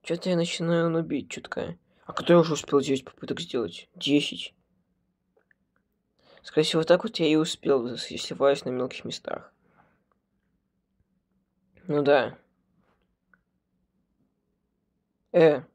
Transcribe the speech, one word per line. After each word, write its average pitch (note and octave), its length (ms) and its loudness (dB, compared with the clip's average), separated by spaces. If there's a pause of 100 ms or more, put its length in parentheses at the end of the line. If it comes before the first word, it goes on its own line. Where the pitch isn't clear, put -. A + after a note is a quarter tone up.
Че-то E3+ 260 -6
я F3+ 60 2
начинаю E3+ 560 0
нубить E3 400 -4
чутка. - 480 -10 (260)
А - 80 -16
когда - 220 4
я E3+ 40 10
уже E3 140 2
успел C#3+ 260 0
девять C3+ 240 -2
попыток - 380 -10
сделать? - 540 -8
Десять. - 580 -2 (1900)
Скорее - 200 0
всего, D#3+ 200 0
так F3+ 200 4
вот A3 140 -10
я E3+ 80 0
и D#3 100 4
успел, C#3+ 520 0
зас-, - 240 -10
если - 160 -10
сливаюсь C#3 380 0
на C3+ 40 -6
мелких B2+ 340 -6
местах. - 480 -12 (2250)
Ну D3 160 0
да. C#3 340 2 (3000)
Э. D#3 320 4 (100)